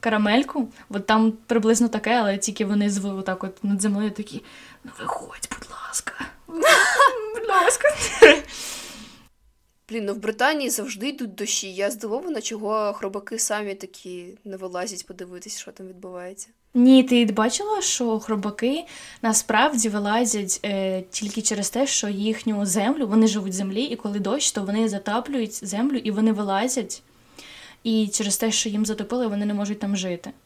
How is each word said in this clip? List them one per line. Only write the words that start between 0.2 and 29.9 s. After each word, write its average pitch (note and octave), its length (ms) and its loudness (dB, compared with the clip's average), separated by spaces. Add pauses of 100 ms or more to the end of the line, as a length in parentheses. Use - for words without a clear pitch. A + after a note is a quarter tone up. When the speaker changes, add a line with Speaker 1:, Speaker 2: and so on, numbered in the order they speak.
Speaker 1:
от G3+ 160 -6
там A3 260 4 (140)
приблизно A3+ 420 4
таке, A3 320 0
але G3+ 180 2
тільки G#3 260 -4
вони G#3 260 2
з-, G3 140 -2
отак F#3+ 400 -4
от F#3+ 200 -12
над G3+ 180 0
землею G#3 280 0
такі: - 320 -10 (420)
«Ну - 60 -16 (100)
виходь, - 500 -10
будь - 200 -14
ласка». - 420 -10 (360)
<laughs> E4 120 -6 (760)
Будь A4+ 140 -6
ласка. F#4+ 400 4 (2000)
Speaker 2:
Блін, A3 140 -4
ну G3+ 100 -2
в - 40 -6
Британії A#3+ 520 0
завжди G#3+ 380 -6
йдуть B3 260 -8
дощі. G3+ 380 -4
Я G3 180 -2
здивована, A#3+ 500 -6
чого G#3+ 520 -2
хробаки G3+ 460 -8
самі G#3 360 -2
такі F#3 520 -14 (180)
не G3 120 -12
вилазять F#3 500 -8
подивитись, F3+ 520 -14
що - 140 -14
там F#3+ 160 -16
відбувається. F#3 600 -14 (260)
Speaker 1:
Ні, B3+ 280 10
ти B3 220 6
бачила, B3+ 580 0
що A3+ 360 0
хробаки A3 680 -2 (380)
насправді A3+ 680 2
вилазять, G#3 760 0
е, F#3+ 460 -2
тільки G#3+ 320 -6
через G3+ 280 -2
те, C4 160 0
що A3 220 -2
їхню G#3 580 -2
землю, A3+ 400 0
вони A3 200 6
живуть G3 260 0
в F3+ 40 -4
землі, G3 260 -2
і C#4+ 140 -4
коли G#3 220 -4
дощ, G3+ 340 0
то G#3 100 -4
вони G#3 260 0
затаплюють G#3+ 800 -4
землю, A#3+ 280 0
і G#3+ 140 -2
вони A3 220 2
вилазять. G#3 680 -2 (840)
І A3 240 2
через G#3 280 -2
те, A3+ 140 0
що - 180 0
їм G#3 180 0
затопили, G#3+ 400 -2
вони G#3 200 -2
не G#3 80 -2
можуть G#3 240 -4
там G3+ 180 -2